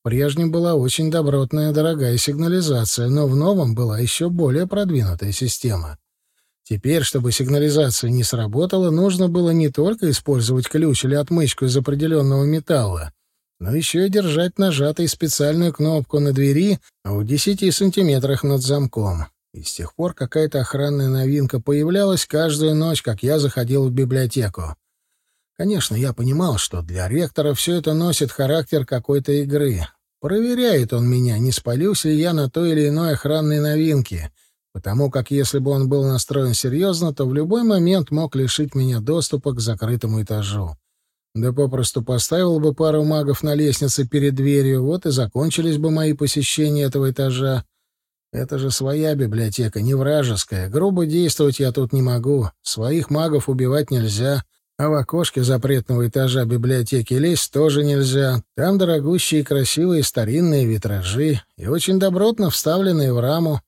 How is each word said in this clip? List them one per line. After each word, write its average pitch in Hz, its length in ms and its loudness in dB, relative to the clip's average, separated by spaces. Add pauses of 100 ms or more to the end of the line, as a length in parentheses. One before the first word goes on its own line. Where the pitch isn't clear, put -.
В 117 80 -4
прежнем 147 420 0
была 170 240 2
очень 143 340 0
добротная, 151 640 0
дорогая 147 460 0
сигнализация, 147 920 0
но 143 200 2
в 131 100 2
новом 156 380 2
была 110 240 -2
ещё 165 300 -2
более 170 380 0
продвинутая 120 640 -2
система. 95 680 -4 (680)
Теперь, 131 380 0
чтобы 123 280 -2
сигнализация 143 760 2
не 123 160 2
сработала, 156 640 0
нужно 180 400 2
было 170 220 2
не 160 180 2
только 180 400 0
использовать 127 580 0
ключ 156 380 0
или 135 100 2
отмычку 147 480 0
из 131 140 2
определённого 143 640 2
металла, 123 720 -2 (480)
но 98 120 -2
ещё 165 300 0
и 196 60 2
держать 180 500 0
нажатой 156 480 0
специальную 160 640 0
кнопку 151 480 0
на 143 140 2
двери 143 480 2 (240)
в 101 180 -2
десяти 180 480 0
сантиметрах 143 720 2
над 139 180 0
замком. 113 680 -2 (260)
И 78 100 -16
с - 100 -10
тех 85 220 -12
пор 165 180 -4
какая-то 151 480 -2
охранная 139 480 -2
новинка 131 500 0
появлялась 170 680 2
каждую 156 500 0
ночь, 160 260 0
как 110 200 -4
я 143 160 2
заходил 135 500 0
в 123 40 0
библиотеку. 120 840 -2 (840)
Конечно, 175 380 -2
я 123 180 -2
понимал, 135 440 0
что - 240 -4
для 87 280 -6
ректора 147 440 0
всё 175 220 -2
это 156 180 -2
носит 160 380 0
характер 143 540 0
какой-то 139 460 -2
игры. 139 540 0 (360)
Проверяет 220 720 0
он 123 160 2
меня, 123 280 2
не 127 140 0
спалюсь 160 540 -2
ли 156 100 2
я 165 180 2
на 143 160 0
той 165 220 0
или 151 160 2
иной 156 260 0
охранной 151 460 0
новинке, 151 720 0 (420)
потому 117 380 -2
как 131 200 -4
если 139 280 0
бы 135 120 -2
он 135 180 0
был 139 160 2
настроен 131 480 0
серьёзно, 165 600 0
то 139 120 -2
в 127 80 -2
любой 175 300 0
момент 185 480 2
мог 147 240 -2
лишить 135 380 -2
меня 131 280 0
доступа 143 520 -2
к 120 60 -6
закрытому 110 640 -2
этажу. 101 540 -4 (560)
Да 120 200 -2
попросту 127 500 -2
поставил 160 560 0
бы 151 140 2
пару 156 320 2
магов 147 360 0
на 151 140 0
лестнице 143 500 0
перед 139 300 0
дверью, 135 480 2
вот 170 220 -2
и 156 60 0
закончились 147 680 0
бы 156 120 0
мои 156 240 0
посещения 147 720 0
этого 135 260 0
этажа. 131 540 -2 (720)
Это 127 240 -6
же 135 120 -2
своя 147 460 -2
библиотека, 113 640 -2
не 127 120 0
вражеская. 127 760 0
Грубо 175 360 2
действовать 151 540 2
я 131 120 2
тут 131 220 -2
не 135 80 2
могу, 123 480 0 (120)
своих 135 480 -4
магов 151 380 0
убивать 131 440 0
нельзя, 120 520 0 (340)
а 147 120 0
в 156 40 2
окошке 147 500 -2
запретного 123 640 0
этажа 131 360 0
библиотеки 123 720 0
лезть 151 400 0
тоже 147 300 2
нельзя. 135 600 2 (120)
Там 190 220 2
дорогущие, 165 680 2
красивые, 151 580 0
старинные 139 640 0
витражи 107 760 -2 (140)
и - 120 -10
очень 170 320 0
добротно 196 500 0
вставленные 160 640 0
в 120 60 0
раму. 151 480 0